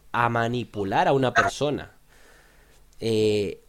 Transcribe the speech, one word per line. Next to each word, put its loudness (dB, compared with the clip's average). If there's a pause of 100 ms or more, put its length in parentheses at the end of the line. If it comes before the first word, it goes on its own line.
(120)
a 2
manipular -2
a 4
una 2
persona. -2 (1040)
Eh, 0